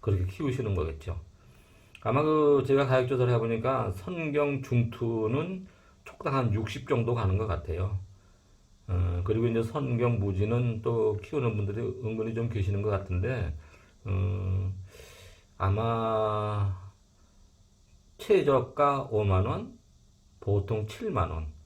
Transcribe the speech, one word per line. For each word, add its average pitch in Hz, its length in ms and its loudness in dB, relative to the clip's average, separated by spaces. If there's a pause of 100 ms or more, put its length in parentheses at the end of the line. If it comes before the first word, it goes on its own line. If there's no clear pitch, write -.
그렇게 92 260 0
키우시는 120 480 -2
거겠죠. 80 440 -4 (800)
아마 127 220 2
그 147 420 4
제가 135 220 4
가격 127 220 4
조사를 123 240 2
해보니까 113 600 0
선경 147 720 -2
중투는 120 1040 -2 (380)
촉당 - 300 -6
한 120 180 2
육십 110 340 -4
정도 120 280 2
가는 98 220 2
것 107 100 0
같아요. 87 520 -4 (880)
어, 90 380 0
그리고 113 220 2
이제 113 160 2
선경 120 560 0
무지는 107 640 0
또 110 420 2
키우는 123 340 -2
분들이 101 240 -2
은근히 110 520 -4
좀 117 160 -2
계시는 98 320 0
것 107 80 0
같은데, 95 640 -2 (500)
어, 95 680 0 (840)
아마 107 1160 0 (1400)
최저가 139 920 4
오만 98 360 4
원, 196 320 -6 (600)
보통 104 480 0
칠만 120 440 -4
원. 80 220 -6 (120)